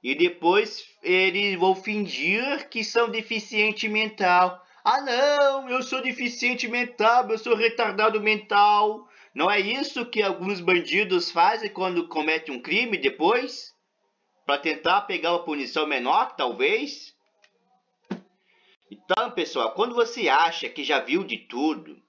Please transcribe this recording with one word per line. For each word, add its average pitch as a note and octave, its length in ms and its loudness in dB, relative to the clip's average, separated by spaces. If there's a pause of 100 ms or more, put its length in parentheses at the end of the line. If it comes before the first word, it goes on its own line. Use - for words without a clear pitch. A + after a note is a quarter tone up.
e C3 100 -2
depois F3 680 0 (180)
eles F#3 560 2
vão F#3 160 4
fingir G#3 920 -4
que A3+ 160 -6
são A#3 240 0
deficiente G#3+ 800 -4
mental. F#3 760 2 (220)
"Ah, B3+ 160 4
não, C4+ 680 2
eu B3+ 120 0
sou B3+ 200 -6
deficiente B3 680 -4
mental, A#3+ 640 2
eu G#3+ 80 0
sou A#3 160 0
retardado G#3+ 680 2
mental." G#3 880 2 (260)
Não E3+ 160 2
é G#3 80 2
isso B3 460 -4
que A3 180 -2
alguns F#3+ 380 -2
bandidos F3 680 0
fazem G3+ 400 2
quando F3+ 360 -2
cometem D#3 480 -4
um B2 60 -8
crime G3+ 380 -2
depois? F3 760 0 (720)
Pra C#3 140 0
tentar E3 440 0
pegar E3+ 300 -4
uma F3 120 -2
punição D3 420 -4
menor, D3 500 0
talvez? D3 760 -4 (1800)
Então, A3 400 -4
pessoal, C3 420 -2
quando A#3+ 220 -2
você A#3 340 0
acha D3 400 2
que C#3+ 160 -10
já C#3 160 0
viu D#3+ 240 0
de A#2 140 -8
tudo A#2+ 720 -6